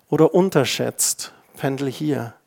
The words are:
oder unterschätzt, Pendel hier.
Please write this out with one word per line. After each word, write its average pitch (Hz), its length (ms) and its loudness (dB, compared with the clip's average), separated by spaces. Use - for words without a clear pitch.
oder 156 240 4
unterschätzt, 147 960 0
Pendel 139 320 -4
hier. 127 460 -4